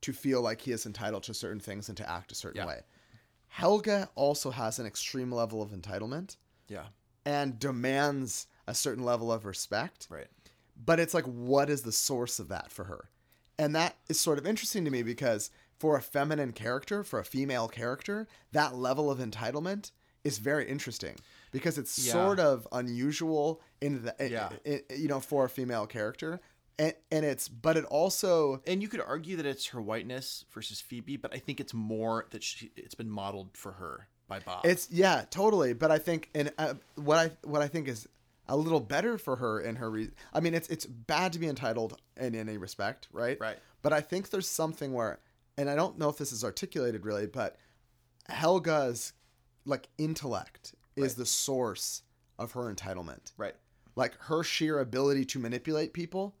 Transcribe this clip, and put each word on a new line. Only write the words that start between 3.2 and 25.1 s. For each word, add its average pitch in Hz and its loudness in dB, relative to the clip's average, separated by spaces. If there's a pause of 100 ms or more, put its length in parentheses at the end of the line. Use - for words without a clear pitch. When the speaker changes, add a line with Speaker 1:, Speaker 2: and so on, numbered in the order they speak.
Speaker 1:
Helga 202 4
also 143 2
has 110 -2
an 117 -4
extreme 127 -4
level 113 0
of 104 -6
entitlement 101 -6 (320)
Speaker 2:
Yeah. 98 -10 (380)
Speaker 1:
and 143 0
demands 135 0 (220)
a 107 -4
certain 127 0
level 117 2
of 110 -2
respect. 104 -4
Speaker 2:
Right. 76 -12 (480)
Speaker 1:
But 165 4
it's 165 2
like, 170 2
what 131 4
is 143 0
the 117 -4
source 123 0
of 101 -8
that - -6
for 101 -10
her? - -12 (480)
And 151 4
that 165 2 (120)
is 156 2
sort 151 4
of 139 -2
interesting 214 0
to 147 2
me 123 2
because 117 0 (260)
for 156 4
a 123 2
feminine 143 0
character, 131 -2
for 135 -2
a 98 -2
female 131 0
character, 135 -4 (240)
that 143 2
level 131 2
of 131 0
entitlement 127 -4 (320)
is 143 0
very 135 0
interesting 113 -6 (360)
because 139 0
it's - -4
Speaker 2:
Yeah. 123 2
Speaker 1:
sort 190 4
of 139 6
unusual 147 0 (200)
in 139 0
the, 117 -4
i-, 139 0
Speaker 2:
Yeah. 113 -2 (160)
Speaker 1:
i-, 143 0
i-, 131 -10
you 147 -2
know, 139 0